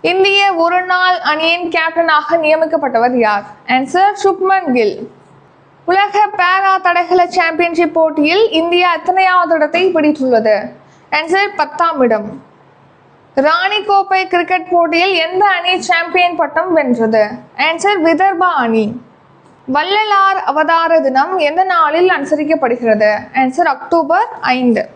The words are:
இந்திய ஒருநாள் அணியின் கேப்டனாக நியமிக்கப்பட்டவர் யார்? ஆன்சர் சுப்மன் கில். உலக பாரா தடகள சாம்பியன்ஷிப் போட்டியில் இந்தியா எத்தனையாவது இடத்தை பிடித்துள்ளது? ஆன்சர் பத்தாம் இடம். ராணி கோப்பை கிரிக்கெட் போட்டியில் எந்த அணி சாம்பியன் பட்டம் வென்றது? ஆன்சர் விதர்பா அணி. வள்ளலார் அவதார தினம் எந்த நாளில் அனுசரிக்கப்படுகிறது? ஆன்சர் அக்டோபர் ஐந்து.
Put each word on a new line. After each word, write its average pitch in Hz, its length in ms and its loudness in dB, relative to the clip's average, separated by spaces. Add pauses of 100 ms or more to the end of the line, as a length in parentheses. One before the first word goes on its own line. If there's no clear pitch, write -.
(120)
இந்திய 392 420 2 (120)
ஒருநாள் 359 520 0 (140)
அணியின் 330 420 -2
கேப்டனாக 330 720 0
நியமிக்கப்பட்டவர் 294 800 0
யார்? 208 220 -2 (280)
ஆன்சர் 359 480 0
சுப்மன் 381 540 0
கில். 214 180 0 (960)
உலக 403 320 2 (160)
பாரா 381 320 2 (140)
தடகள 349 360 2 (140)
சாம்பியன்ஷிப் 339 600 0
போட்டியில் 320 460 2 (160)
இந்தியா 349 380 0
எத்தனையாவது 359 600 2
இடத்தை 302 260 0 (120)
பிடித்துள்ளது? 254 600 2 (640)
ஆன்சர் 370 420 -2
பத்தாம் 311 460 -2
இடம். 214 240 -2 (1160)
ராணி 370 340 0 (100)
கோப்பை 381 320 2 (100)
கிரிக்கெட் 359 420 -2
போட்டியில் 339 400 2 (120)
எந்த 370 180 -2 (140)
அணி 359 160 -2 (160)
சாம்பியன் 349 500 0
பட்டம் 330 380 -2
வென்றது? 226 460 0 (440)
ஆன்சர் 339 400 0
விதர்பா 359 420 2 (140)
அணி. 226 220 0 (880)
வள்ளலார் 392 640 2 (120)
அவதார 330 540 2
தினம் 277 300 0 (140)
எந்த 339 140 0 (100)
நாளில் 330 440 2
அனுசரிக்கப்படுகிறது? 254 920 0 (300)
ஆன்சர் 262 340 0
அக்டோபர் 339 520 0 (280)
ஐந்து. 247 280 0 (120)